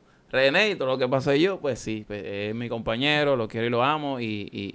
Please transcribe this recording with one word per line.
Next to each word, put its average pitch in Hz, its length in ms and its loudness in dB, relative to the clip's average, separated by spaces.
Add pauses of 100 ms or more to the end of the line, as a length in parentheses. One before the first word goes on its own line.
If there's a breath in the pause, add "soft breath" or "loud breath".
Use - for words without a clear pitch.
(300 soft breath)
René 143 400 4
y 190 60 -2
todo 143 100 -4
lo 131 120 0
que 131 100 2
pasó 135 260 2
yo, 180 240 2
pues 127 220 -4
sí, 110 260 -6
pues, 104 180 -8
es 101 300 -6
mi 117 140 -6
compañero, 135 680 0
lo 110 120 0
quiero 113 180 -2
y 120 40 0
lo 117 120 2
amo 143 380 0
y, 107 320 -6
y, 101 220 -8